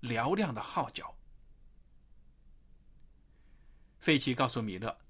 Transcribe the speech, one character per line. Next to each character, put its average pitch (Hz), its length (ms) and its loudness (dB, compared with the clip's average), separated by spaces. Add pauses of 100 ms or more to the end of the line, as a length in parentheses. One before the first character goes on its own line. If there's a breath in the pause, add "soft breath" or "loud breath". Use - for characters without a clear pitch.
嘹 120 340 2
亮 190 180 2
的 107 80 -4
号 131 300 -2
角。” - 180 -8 (3000)
费 151 200 4
奇 127 180 2
告 131 120 4
诉 123 140 -2
米 98 160 -4
勒， 104 180 -4 (140)